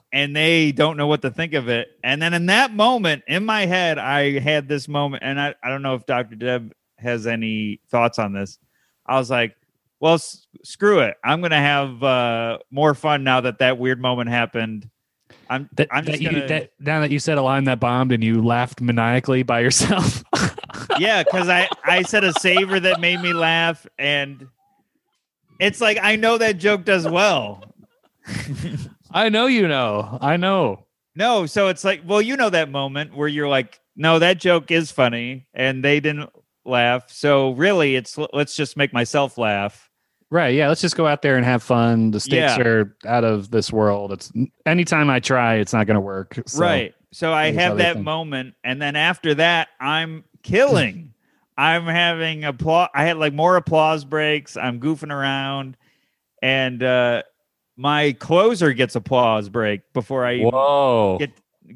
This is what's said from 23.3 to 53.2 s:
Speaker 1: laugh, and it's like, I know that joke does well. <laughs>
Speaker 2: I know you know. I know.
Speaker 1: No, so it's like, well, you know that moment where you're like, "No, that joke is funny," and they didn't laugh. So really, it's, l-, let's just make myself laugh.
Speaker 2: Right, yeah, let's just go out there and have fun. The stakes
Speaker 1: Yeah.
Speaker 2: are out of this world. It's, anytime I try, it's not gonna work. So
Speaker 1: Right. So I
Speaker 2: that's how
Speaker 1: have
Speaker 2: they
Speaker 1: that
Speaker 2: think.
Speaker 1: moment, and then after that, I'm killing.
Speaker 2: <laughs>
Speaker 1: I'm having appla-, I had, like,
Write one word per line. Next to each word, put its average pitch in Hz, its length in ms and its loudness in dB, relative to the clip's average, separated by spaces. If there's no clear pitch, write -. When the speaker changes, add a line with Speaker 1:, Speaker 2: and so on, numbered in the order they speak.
Speaker 1:
laugh, 165 540 0
and 139 500 -4
it's 196 220 0
like, 214 180 2
I 208 180 0
know 226 200 2
that 220 220 0
joke 196 260 0
does 180 220 2
well. 147 560 0
<laughs> - 840 -10
Speaker 2:
I 214 180 0
know 226 180 0
you 226 200 2
know. 110 540 -2
I 147 160 2
know. 175 480 0
Speaker 1:
No, 202 320 0
so 196 220 0
it's 180 140 -4
like, 190 220 -2
well, 202 160 2
you 254 160 -2
know 233 140 2
that 160 180 0
moment 139 460 -6
where 147 120 -2
you're 147 200 -2
like, 135 320 -2
"No, 160 240 4
that 175 200 4
joke 175 320 2
is 165 200 0
funny," 123 640 -2
and 131 300 -2
they 143 160 4
didn't 147 300 -4
laugh. 123 480 0
So 139 420 2
really, 151 420 2
it's, 127 220 -6
l-, 151 160 -6
let's 143 220 -2
just 147 220 -6
make 143 160 0
myself 123 460 0
laugh. 104 500 -4
Speaker 2:
Right, 151 240 2
yeah, 143 140 4
let's 160 140 2
just 165 160 -2
go 165 100 2
out 147 160 0
there 135 140 4
and 123 80 2
have 123 180 2
fun. 117 480 2
The 104 80 -2
stakes 139 380 2
Speaker 1:
Yeah. 123 60 2
Speaker 2:
are 110 320 2
out 117 180 0
of 107 260 0
this 113 240 0
world. 101 380 0
It's, - 200 -12
anytime 160 420 2
I 127 120 2
try, 123 340 2
it's 107 180 -2
not 107 140 2
gonna 107 140 4
work. 95 440 -8
So 139 160 -8
Speaker 1:
Right. 151 320 0
So 165 220 -4
I 156 180 2
Speaker 2:
that's 165 120 0
how 180 60 2
Speaker 1:
have 170 80 -2
Speaker 2:
they 175 60 2
Speaker 1:
that 170 100 2
Speaker 2:
think. 156 120 -6
Speaker 1:
moment, 151 580 -8
and 127 180 -6
then 143 140 -4
after 160 400 0
that, 165 340 2
I'm 160 440 -4
killing. 165 720 0
Speaker 2:
<laughs> - 240 -18
Speaker 1:
I'm 165 280 0
having 165 560 -2
appla-, 156 540 -2
I 143 80 0
had, 165 140 0
like, 151 160 0